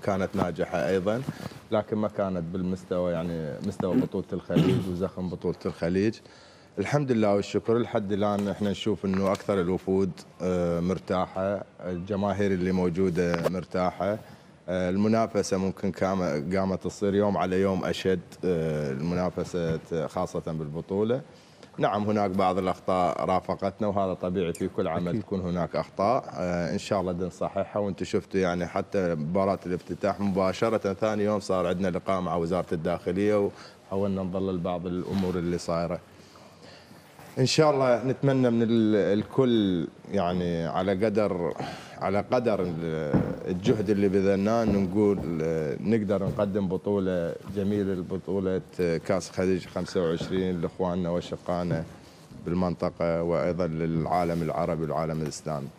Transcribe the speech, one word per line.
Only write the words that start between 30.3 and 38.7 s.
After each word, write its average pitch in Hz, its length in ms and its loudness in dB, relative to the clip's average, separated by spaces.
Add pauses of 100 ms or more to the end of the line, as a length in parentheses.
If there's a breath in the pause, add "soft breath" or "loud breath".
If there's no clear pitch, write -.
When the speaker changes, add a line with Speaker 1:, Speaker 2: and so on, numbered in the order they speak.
Speaker 1:
ثاني 107 300 0
يوم 104 160 2
صار 92 280 0
عندنا 92 200 0
لقاء 90 340 0
مع 85 140 -2
وزارة 87 380 0
الداخلية، 92 760 0 (380 loud breath)
وحاولنا 98 340 -2
نظلل 95 360 -2
بعض 87 280 -4
الأمور 90 500 -2
اللي 87 220 0
صايرة. 85 420 -2 (1400 loud breath)
إن 131 60 6
شاء 151 260 6
الله 127 320 4
نتمنى 131 460 4
من 117 140 4
ال-، 107 560 4